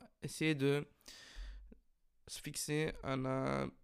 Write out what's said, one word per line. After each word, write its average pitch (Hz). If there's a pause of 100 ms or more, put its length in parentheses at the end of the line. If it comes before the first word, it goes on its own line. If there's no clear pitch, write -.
(220)
essayer 156
de 139 (1400)
se -
fixer 151 (120)
un, 131
euh, 135 (160)